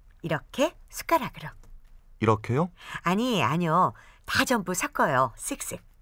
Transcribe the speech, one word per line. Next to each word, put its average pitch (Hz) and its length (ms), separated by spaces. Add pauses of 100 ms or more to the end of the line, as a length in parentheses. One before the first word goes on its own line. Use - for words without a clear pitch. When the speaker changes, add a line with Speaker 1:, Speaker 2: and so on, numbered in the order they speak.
(220)
Speaker 1:
이렇게 - 540 (140)
숟가락으로. 185 600 (680)
Speaker 2:
이렇게요? 113 520 (320)
Speaker 1:
아니, 202 400
아니요. 160 500 (320)
다 254 200
전부 208 280
섞어요. 156 640
쓱쓱. - 420 (220)